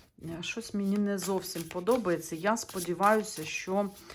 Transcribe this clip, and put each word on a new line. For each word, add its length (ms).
Е, 180
щось 320
мені 240
не 200
зовсім 460
подобається. 720
Я 220
сподіваюся, 880
що 440